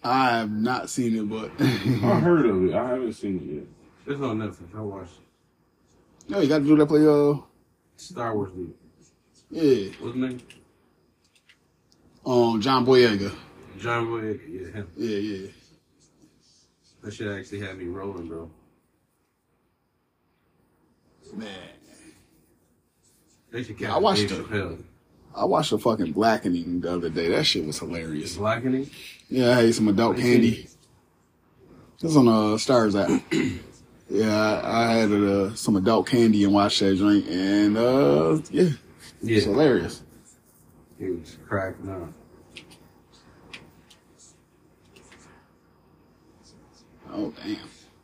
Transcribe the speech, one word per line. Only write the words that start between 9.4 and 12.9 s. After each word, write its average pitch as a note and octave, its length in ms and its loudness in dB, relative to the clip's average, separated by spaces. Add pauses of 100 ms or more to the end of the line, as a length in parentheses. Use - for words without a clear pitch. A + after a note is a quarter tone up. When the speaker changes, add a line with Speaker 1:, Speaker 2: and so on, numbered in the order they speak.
Speaker 1:
Yeah. C3+ 380 2 (100)
Speaker 3:
What's A#2+ 160 -10
his B2+ 80 -2
name? B2+ 180 -8 (1800)
Speaker 1:
Um, A#2 360 2
John B2+ 240 2
Boyega. A2+ 460 6 (480)